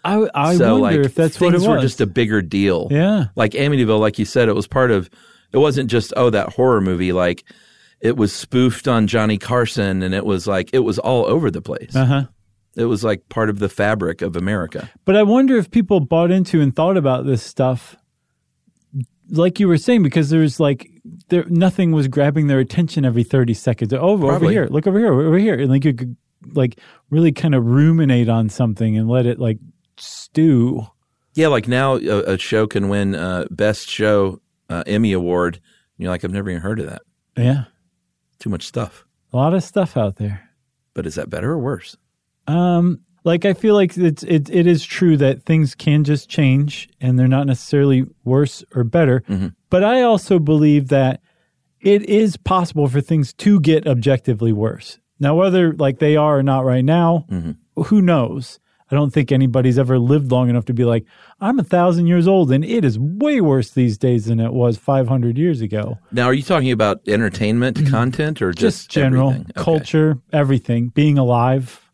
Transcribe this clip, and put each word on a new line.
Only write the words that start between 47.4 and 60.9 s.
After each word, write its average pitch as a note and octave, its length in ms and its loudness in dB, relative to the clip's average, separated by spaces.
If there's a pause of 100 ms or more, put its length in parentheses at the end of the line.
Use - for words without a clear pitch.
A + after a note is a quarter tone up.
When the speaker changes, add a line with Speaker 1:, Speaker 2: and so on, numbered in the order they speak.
Speaker 1:
necessarily C3+ 580 0 (180)
worse C3+ 400 0 (120)
or B2+ 80 0
better. C3 440 2
Speaker 2:
Mm-hmm. F#2+ 200 -4 (220)
Speaker 1:
But F#3 140 2
I B3 200 2
also G3+ 360 2
believe D3 500 2
that C3 320 0 (600)
it G3+ 220 2
is G#3 340 0
possible E3+ 500 -2
for C3 140 -2
things D3+ 320 -2
to G3+ 260 2
get D#3 280 2
objectively A#2+ 640 0
worse. - 460 -6 (200)
Now, C#3+ 160 0
whether, F3+ 380 2
like, C#3 260 -2
they D3+ 180 2
are D3+ 220 2
or C3+ 40 0
not C3 220 0
right B2+ 200 2
now, E3 440 2
Speaker 2:
Mm-hmm. E2+ 540 -8
Speaker 1:
who G#3 180 2
knows? C3+ 580 -2 (320)
I - 40 -2
don't D3 160 2
think C#3+ 200 0
anybody's B2+ 480 2
ever C3 180 2
lived C3 340 2
long B2+ 160 2
enough A#2+ 180 0
to C3 80 -4
be B2 120 0
like, A#2 200 0 (360)